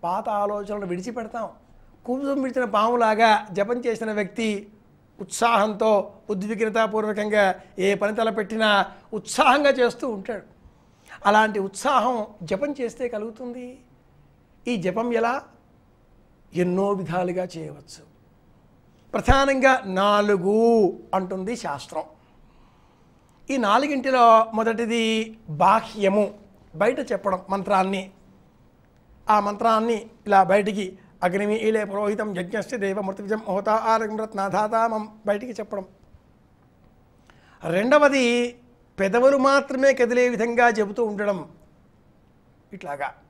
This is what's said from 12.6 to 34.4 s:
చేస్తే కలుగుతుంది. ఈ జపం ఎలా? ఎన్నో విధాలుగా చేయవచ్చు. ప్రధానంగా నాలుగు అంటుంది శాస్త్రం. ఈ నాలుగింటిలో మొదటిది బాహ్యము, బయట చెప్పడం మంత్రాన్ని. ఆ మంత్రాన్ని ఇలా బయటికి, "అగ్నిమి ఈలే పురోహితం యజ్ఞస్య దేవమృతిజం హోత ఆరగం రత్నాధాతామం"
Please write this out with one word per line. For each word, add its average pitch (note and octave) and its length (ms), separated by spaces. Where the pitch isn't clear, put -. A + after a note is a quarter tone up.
చేస్తే A#3+ 260
కలుగుతుంది. A#3+ 760
ఈ A#3+ 100
జపం A3 360
ఎలా? A#3 280
ఎన్నో F3+ 340
విధాలుగా F3+ 580
చేయవచ్చు. D3 460
ప్రధానంగా C4+ 720
నాలుగు G#3 1080
అంటుంది F#3+ 420
శాస్త్రం. D#3 480
ఈ C4+ 80
నాలుగింటిలో A#3+ 960
మొదటిది A3 840
బాహ్యము, G3+ 840
బయట A#3+ 360
చెప్పడం F#3+ 380
మంత్రాన్ని. F#3+ 600
ఆ G#3+ 100
మంత్రాన్ని A3 680
ఇలా G3 160
బయటికి, F#3+ 540
"అగ్నిమి G3+ 320
ఈలే A3 300
పురోహితం G#3 520
యజ్ఞస్య G3+ 400
దేవమృతిజం G3 720
హోత G3 200
ఆరగం A3 480
రత్నాధాతామం" G#3+ 920